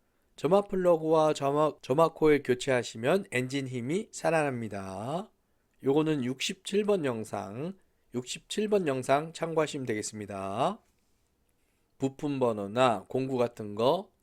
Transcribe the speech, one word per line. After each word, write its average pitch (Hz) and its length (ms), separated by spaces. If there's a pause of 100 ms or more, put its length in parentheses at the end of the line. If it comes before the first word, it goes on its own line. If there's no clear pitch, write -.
(360)
점화 190 260
플러그와 160 720
점화, 143 480
점화 156 280
코일 151 340
교체하시면 127 880
엔진 131 360
힘이 131 440
살아납니다. 123 1200 (520)
요거는 151 400
육십칠 190 640
번 202 200
영상, 113 680 (400)
육십칠 160 560
번 196 180
영상 139 460
참고하시면 156 520
되겠습니다. 107 920 (1200)
부품 135 420
번호나 110 680
공구 131 300
같은 113 380
거 139 340 (140)